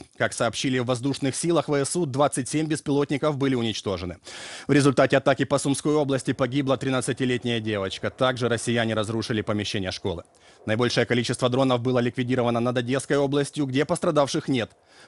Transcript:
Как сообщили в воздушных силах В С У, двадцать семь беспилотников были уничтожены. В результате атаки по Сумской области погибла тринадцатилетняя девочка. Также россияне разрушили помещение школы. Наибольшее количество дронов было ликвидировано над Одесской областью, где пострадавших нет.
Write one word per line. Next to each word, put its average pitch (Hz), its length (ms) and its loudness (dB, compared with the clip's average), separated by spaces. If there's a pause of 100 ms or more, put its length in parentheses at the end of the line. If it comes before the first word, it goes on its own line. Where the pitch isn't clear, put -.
(160)
Как 113 160 0
сообщили 127 460 0
в 120 80 0
воздушных 131 500 -2
силах 165 320 0
В 143 160 2
С - 120 -6
У, 175 100 0
двадцать 135 420 0
семь 156 180 -2
беспилотников 147 680 0
были 135 200 2
уничтожены. 98 640 -4 (460)
В 139 60 4
результате 139 460 6
атаки 139 260 2
по 143 140 0
Сумской 147 340 0
области 135 400 0
погибла 131 460 0
тринадцатилетняя 123 800 0
девочка. 104 480 -4
Также 127 400 0
россияне 117 460 0
разрушили 110 480 -2
помещение 101 480 -2
школы. 90 340 -6 (400)
Наибольшее 120 400 2
количество 123 460 0
дронов 127 320 2
было 127 160 0
ликвидировано 120 600 0
над 120 200 0
Одесской 131 400 0
областью, 143 480 0
где 135 180 0
пострадавших 151 640 0
нет. 123 220 0 (380)